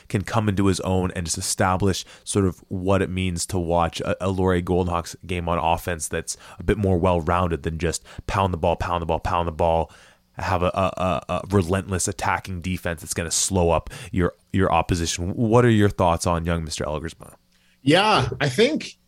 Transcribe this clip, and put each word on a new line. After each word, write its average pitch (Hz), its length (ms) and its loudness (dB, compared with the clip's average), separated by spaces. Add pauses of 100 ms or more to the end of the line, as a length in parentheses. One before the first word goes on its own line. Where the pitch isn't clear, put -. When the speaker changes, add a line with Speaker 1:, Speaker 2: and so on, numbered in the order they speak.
Speaker 1:
can 104 140 0
come 107 260 -2
into 98 180 2
his 95 140 2
own 92 320 0
and 90 120 -6
just 82 140 -6
establish 95 680 0 (200)
sort 101 200 2
of 90 220 -2
what 95 360 2
it 90 60 0
means 92 380 -2
to 98 120 -2
watch 85 420 0
a, - 200 -2
a 95 100 0
Laurier 92 320 2
Goldenhawks 87 520 0 (100)
game 87 240 -4
on 85 100 0
offense 82 500 -2
that's - 280 -6 (220)
a 87 60 -12
bit 92 120 2
more 95 220 2
well-rounded 87 640 2
than 80 160 -4
just 80 260 -4 (220)
pound 98 260 0
the 87 60 -2
ball, 85 160 0
pound 87 260 -2
the 82 60 -4
ball, 80 140 -2
pound 87 260 0
the 82 60 -2
ball, 82 400 0 (460)
have 87 260 -2
a, 90 100 0
a, 95 180 0 (360)
a, - 60 -6
a 87 160 -4
relentless 95 580 0
attacking 92 540 -4
defense 87 400 -4
that's - 120 -10
gonna 82 160 -4
slow 87 400 2
up 78 200 0 (200)
your, 87 240 0 (180)
your 95 200 2
opposition. 87 600 0
What 120 300 4
are 120 60 6
your 104 180 6
thoughts 87 380 0
on 85 180 0
young 85 200 -2
Mister 76 200 -6
Elgersma? 76 500 -8 (480)
Speaker 2:
Yeah, 165 460 4 (120)
I 143 80 0
think 240 480 0 (120)